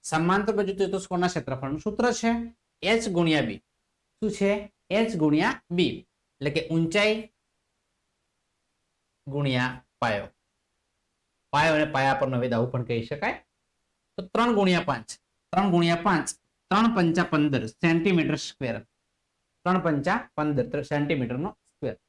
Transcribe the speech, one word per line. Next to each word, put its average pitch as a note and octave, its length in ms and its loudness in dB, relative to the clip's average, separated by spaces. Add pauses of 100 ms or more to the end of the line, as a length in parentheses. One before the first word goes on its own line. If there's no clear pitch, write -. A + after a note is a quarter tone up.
સમાંતર F#3+ 540 0
બાજુ G3 180 0
ચતુષ્કોણના F#3 520 -2
ક્ષેત્રફળનું C3+ 540 -4
સૂત્ર A#3 320 -2
છે A#3 440 -2 (260)
એચ A3+ 260 0
ગુણ્યા E3+ 340 2
બી. G#2 160 -6 (600)
શું G#3+ 100 0
છે? G3+ 420 -2 (180)
એચ A3 260 0
ગુણ્યા D#3 540 2
બી, F3 280 0
એટલે - 520 -8
કે D3 180 -4
ઊંચાઈ G#3 640 0 (1900)
ગુણ્યા B2+ 580 -2 (140)
પાયો. G#2+ 300 -4 (1200)
પાયો D#3 240 2
અને D3+ 100 2
પાયા C3+ 300 0
પરનો C3 240 -2
વેધ A#2+ 140 0
આવું A#2 200 0
પણ B2 120 -2
કહી A#2 200 -2
શકાય. F#3+ 400 -6 (720)
તો F#3 100 -12
ત્રણ A#3 280 0
ગુણ્યા F#3 260 4
પાંચ, A#2+ 380 -6 (320)
ત્રણ G3 200 2
ગુણ્યા E3+ 260 4
પાંચ, E3+ 340 0 (400)
ત્રણ A3+ 240 4
પંચા E3 300 2
પંદર C#3+ 420 0
સેન્ટીમીટર E3 680 2
સ્ક્વેર, - 420 -6 (840)
ત્રણ F#3 160 2
પંચા E3+ 560 -2
પંદર D3 340 -2
ત્ર-, D3 140 -4
સેન્ટીમીટરનો C#3+ 680 -2
સ્ક્વેર. - 440 -10 (140)